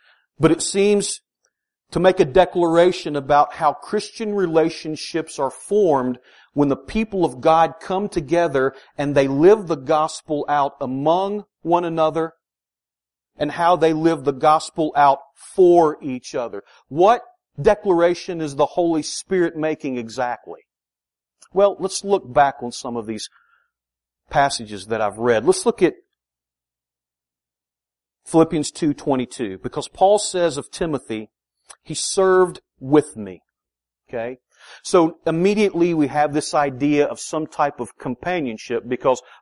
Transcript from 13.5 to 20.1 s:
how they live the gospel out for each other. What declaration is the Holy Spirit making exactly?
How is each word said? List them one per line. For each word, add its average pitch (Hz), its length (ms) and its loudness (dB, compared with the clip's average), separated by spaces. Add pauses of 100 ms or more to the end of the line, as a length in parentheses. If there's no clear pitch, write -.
how 170 240 2
they 160 180 2
live 160 300 0
the 139 100 0
gospel 156 640 0
out 143 240 4 (160)
for 170 640 4
each 127 320 -10
other. 117 300 -8 (240)
What 196 340 4 (400)
declaration 180 800 2
is 143 140 -8
the 147 100 2
Holy 165 380 -2
Spirit 170 520 -2
making 156 420 -4
exactly? 113 640 -8 (920)